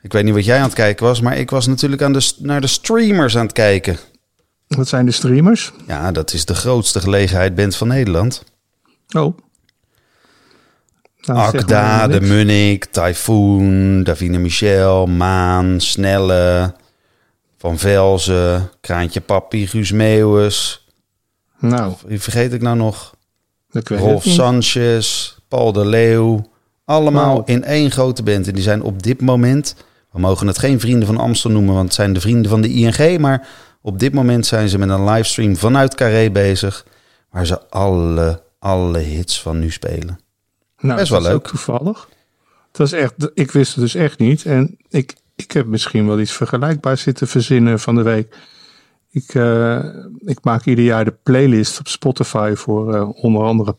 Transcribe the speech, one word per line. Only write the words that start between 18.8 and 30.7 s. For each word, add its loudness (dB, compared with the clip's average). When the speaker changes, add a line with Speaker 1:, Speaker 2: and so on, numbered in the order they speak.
Speaker 1:
Kraantje -6
Papi, -4
Guus -4
Meeuwis. 2
Speaker 2:
Nou. -2
Speaker 1:
Wie -8
vergeet -2
ik -6
nou 0
nog? -4
Speaker 2:
Ik -6
weet -4
Speaker 1:
Rolf 4
Speaker 2:
het -4
niet. 2
Speaker 1:
Sanchez, 0
Paul 0
de 0
Leeuw. 2
Allemaal 2
Speaker 2:
Oh. -6
Speaker 1:
in 0
één 0
grote -2
band. 0
En -4
die -2
zijn 0
op -6
dit -2
moment... 0
We -10
mogen 0
het -2
geen 0